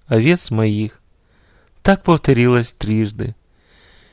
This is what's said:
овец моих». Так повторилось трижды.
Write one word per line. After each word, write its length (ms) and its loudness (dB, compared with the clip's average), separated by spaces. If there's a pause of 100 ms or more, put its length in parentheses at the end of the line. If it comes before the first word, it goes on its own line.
овец 440 0
моих». 500 -4 (800)
Так 220 2
повторилось 720 2
трижды. 640 -6 (800)